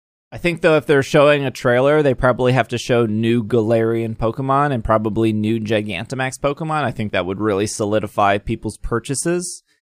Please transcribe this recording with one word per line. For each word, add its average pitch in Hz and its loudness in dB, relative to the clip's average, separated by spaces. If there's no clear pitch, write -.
I 120 -14
think, 165 -2
though, 160 4
if 147 0
they're 139 2
showing 147 4
a 131 -2
trailer, 139 2
they 135 2
probably 123 2
have 127 2
to 120 -6
show 120 2
new 113 0
Galarian 113 0
Pokemon 135 0
and 113 -2
probably 110 0
new 107 0
Gigantamax 110 -4
Pokemon. 151 -4
I 117 -2
think 107 -6
that 92 0
would 95 -6
really 104 0
solidify 104 0
people's 110 -6
purchases. 170 -4